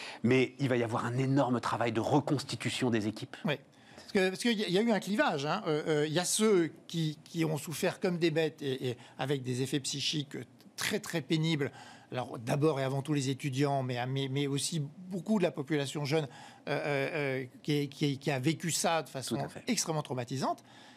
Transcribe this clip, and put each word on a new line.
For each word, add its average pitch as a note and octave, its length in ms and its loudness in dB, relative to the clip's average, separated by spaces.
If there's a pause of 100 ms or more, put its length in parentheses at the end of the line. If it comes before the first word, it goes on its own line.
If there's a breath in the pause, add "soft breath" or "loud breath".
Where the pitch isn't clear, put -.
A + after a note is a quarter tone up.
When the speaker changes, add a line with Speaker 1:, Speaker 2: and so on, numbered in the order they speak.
(240 loud breath)
Speaker 1:
Mais B2+ 340 4
il C#3 100 0
va B2 80 2
y A#2+ 60 2
avoir A#2 240 -2
un A#2+ 100 -2
énorme C3 440 2
travail A2+ 320 0
de A2 80 0
reconstitution B2+ 920 0
des A2 160 2
équipes. - 380 -6
Speaker 2:
Oui. D3 140 0 (380 loud breath)
Parce - 160 -16
que, F#3 180 4
parce F#3 120 -6
qu'il A#3 160 4
y G#3+ 60 0
a, - 20 0
il F3 80 0
y F#3 40 6
a G#3+ 40 6
eu A#3 80 4
un G3+ 100 4
clivage, G3 460 2
hein. E3 220 0
Euh, D3+ 180 2
euh, D3+ 220 4
il D3+ 40 -2
y D3+ 60 2
a F3+ 60 2
ceux G3 480 4 (160)
qui, D#3 340 -2
qui E3 220 -4
ont D#3 120 0
souffert D#3 440 -2
comme F3+ 180 0
des E3 140 4
bêtes D#3+ 280 0
et, C3+ 300 -2
et A#2 80 -6 (200 loud breath)
avec C#3 260 0
des B2+ 180 -2
effets C3+ 180 0
psychiques C#3 560 -4 (380)
très, - 240 -2
très - 220 -4
pénibles. D#3 500 2 (400 loud breath)
Alors, B2+ 300 -6
d'abord C#3 400 2
et - 20 0
avant C3+ 200 0
tout D#3 120 -4
les C#3 160 0
étudiants, C#3 540 0
mais, B2 220 -2
mais, C3+ 220 -2
mais C#3 200 0
aussi C#3 320 -2
beaucoup F#3 580 -2
de F3 60 4
la D#3+ 80 2
population C#3+ 520 -2
jeune, D3+ 200 2
euh, - 20 -4 (420 loud breath)
euh, C#3+ 440 0
euh, C3+ 320 -2 (180)
qui, D3 260 0
qui, C#3+ 300 -2
qui - 140 -2
a C3+ 80 0
vécu D3 320 -2
ça E3 320 0
de - 40 -14
façon A#2+ 280 -4
Speaker 1:
Tout C#3 80 -4
à D3+ 40 -6
fait. - 200 -14
Speaker 2:
extrêmement D#3+ 340 0
traumatisante. C3+ 640 -4 (320 loud breath)